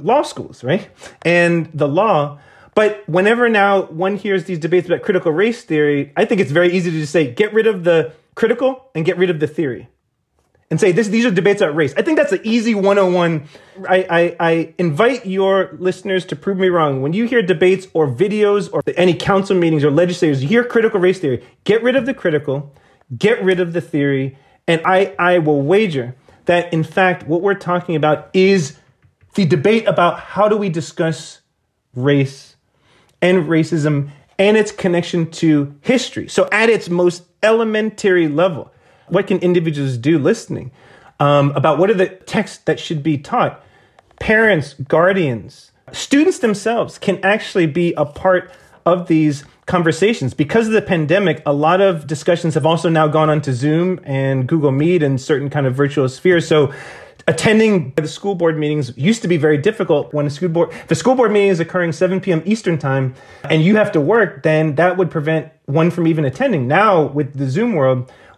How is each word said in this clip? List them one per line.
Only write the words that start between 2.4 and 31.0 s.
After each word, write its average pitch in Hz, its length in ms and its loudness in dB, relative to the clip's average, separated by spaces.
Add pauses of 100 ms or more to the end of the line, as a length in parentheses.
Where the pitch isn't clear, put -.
But 208 340 0
whenever 214 400 2
now 202 360 2
one 190 320 -4
hears 196 280 -2
these 180 140 -6
debates 165 300 0
about 165 120 -2
critical 170 320 0
race 214 320 -2
theory, 147 500 0
I 175 120 0
think 190 160 0
it's 127 80 -2
very 175 200 2
easy 180 200 -2
to 160 100 -4
just 151 120 -8
say, 151 200 0
"Get 208 220 -2
rid 220 120 2
of 190 180 -2
the 165 280 2 (220)
critical 247 600 -2
and 156 120 -4
get 175 100 -2
rid 180 140 0
of 160 100 -4
the 151 60 -2
theory." 131 420 -6 (800)
And 165 80 -2
say, 190 140 4
"This, 208 160 2
these 226 160 0
are 247 60 2
debates 202 320 2
about 156 120 0
race." 151 220 0
I 208 60 0
think 311 160 0
that's 285 140 0
an 180 120 -4
easy 226 300 0
one 202 240 2
oh 185 120 2
one. 165 380 0 (400)
I, 185 220 2
I, 170 280 2
I 165 380 -2
invite 185 480 0
your 190 540 0
listeners 185 480 -4
to 151 100 -8
prove 196 220 -4
me 190 100 2
wrong. 156 320 0
When 143 140 -2
you 220 100 0
hear 240 160 0
debates 185 540 0
or 156 120 2
videos 202 640 0
or 147 120 -4 (160)
any 175 160 4
council 196 420 0
meetings 160 260 2
or 147 80 4
legislators, 156 520 0
you 139 60 -4
hear 220 140 2
critical 214 380 0
race 185 200 2
theory, 127 220 -4 (220)
get 220 180 -2
rid 247 140 0
of 262 80 0
the 269 80 -6
critical, 147 640 -4 (420)
get 214 260 0
rid 185 180 0
of 170 120 -4
the 170 80 -4
theory. 139 560 -2 (320)
And 165 160 0
I, 190 340 2
I 180 200 2
will 151 240 2
wager 147 540 0 (300)
that, 175 260 0
in 160 100 0
fact, 180 460 0
what 170 120 0
we're 196 140 0
talking 180 400 -4
about 151 380 0
is 190 440 2 (580)
the 202 100 0
debate 180 420 0
about 170 320 2
how - 300 0
do 214 80 2
we 208 120 -2
discuss 165 720 -6 (540)